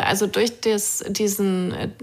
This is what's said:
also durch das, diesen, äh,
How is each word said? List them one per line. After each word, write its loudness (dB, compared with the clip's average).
also 2
durch 0
das, 0
diesen, 0
äh, -6